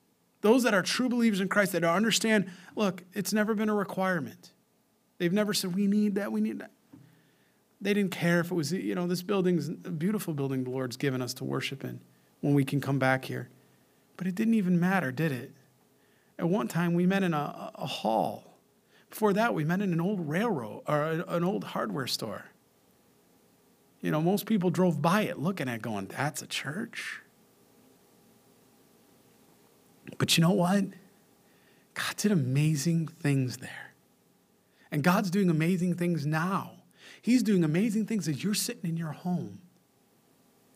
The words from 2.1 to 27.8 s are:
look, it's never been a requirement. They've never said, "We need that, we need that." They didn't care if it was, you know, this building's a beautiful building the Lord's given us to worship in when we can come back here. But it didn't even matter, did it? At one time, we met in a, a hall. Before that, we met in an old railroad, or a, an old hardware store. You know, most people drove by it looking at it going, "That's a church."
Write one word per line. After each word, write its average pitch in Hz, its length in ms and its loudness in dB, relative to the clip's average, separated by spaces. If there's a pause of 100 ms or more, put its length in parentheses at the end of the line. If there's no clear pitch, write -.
look, 190 260 -2 (120)
it's 202 180 -4
never 214 220 0
been 214 140 -2
a 214 60 0
requirement. 185 760 -4 (680)
They've 175 140 0
never 208 220 2
said, 180 200 -2
"We 202 120 0
need 208 300 2
that, 208 140 -4
we 214 100 -2
need 220 200 -2
that." - 100 -14 (1080)
They 196 140 0
didn't 196 180 2
care 170 280 4
if 170 100 -2
it 185 40 -2
was, 151 180 0
you 196 220 -2
know, 175 120 -2
this 180 160 -2
building's 180 460 2
a - 220 -10
beautiful 175 440 -2
building 135 300 -2
the 127 60 -6
Lord's 127 260 -4
given 131 240 -2
us 120 140 -6
to - 100 -10
worship 135 400 -4
in 120 160 -10 (400)
when 143 140 4
we 143 100 6
can 139 160 -2
come 139 180 0
back 131 280 2
here. 127 240 -8 (680)
But 180 100 -6
it 185 80 -4
didn't 226 200 2
even 180 260 4
matter, 175 320 2
did 147 180 0
it? 131 220 -6 (840)
At 175 100 0
one 196 200 0
time, 170 260 2
we 175 120 4
met 196 160 4
in 175 120 2
a, - 400 -4
a - 120 -8
hall. 107 680 -2 (560)
Before 214 240 2
that, 220 200 2
we 160 100 0
met 175 160 0
in 196 120 0
an 160 80 0
old 175 280 -2
railroad, 151 580 -2
or 151 160 0
a, 160 260 -2
an 175 160 0
old 190 200 -2
hardware 196 420 -4
store. 104 400 -6 (1500)
You - 100 -2
know, 156 100 2
most 185 260 0
people 185 240 2
drove 165 300 2
by 175 220 2
it 117 160 -4
looking 160 300 -4
at 120 80 -4
it 110 60 -12
going, 104 240 -6
"That's 131 360 -6
a - 40 -16
church." - 760 -8 (3000)